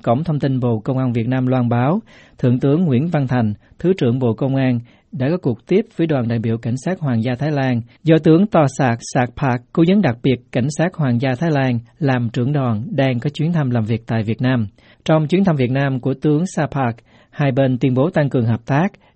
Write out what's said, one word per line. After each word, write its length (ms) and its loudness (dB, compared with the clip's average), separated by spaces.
Cổng 200 0
Thông 160 -2
tin 200 0
Bộ 240 0
Công 140 -2
an 160 -2
Việt 140 -2
Nam 200 0
loan 220 0
báo, 300 2
Thượng 220 2
tướng 260 2
Nguyễn 220 2
Văn 200 -2
Thành, 260 0
Thứ 180 2
trưởng 220 0
Bộ 140 0
Công 220 -2
an, 240 0
đã 180 -4
có 120 0
cuộc 240 -4
tiếp 160 2
với 100 0
đoàn 200 0
đại 120 -2
biểu 180 -2
cảnh 280 -4
sát 140 -4
Hoàng 240 0
gia 120 -2
Thái 160 -2
Lan 300 0
do 200 6
tướng 240 6
To 140 2
Sạc 200 0
Sạc 220 0
Park, 260 -2
cố 140 4
vấn 140 4
đặc 220 0
biệt 140 2
cảnh 160 0
sát 180 -2
Hoàng 260 0
gia 80 0
Thái 120 0
Lan, 280 0
làm 340 0
trưởng 200 0
đoàn, 380 -2
đang 280 0
có 100 -4
chuyến 240 -2
thăm 160 0
làm 140 0
việc 240 -2
tại 160 -2
Việt 180 -4
Nam. 260 0
Trong 220 2
chuyến 160 2
thăm 120 2
Việt 160 0
Nam 280 -2
của 220 -2
tướng 240 2
Sa 260 -4
Park, 240 -2
hai 200 0
bên 300 2
tuyên 120 2
bố 160 2
tăng 200 0
cường 160 0
hợp 200 -2
tác, 220 0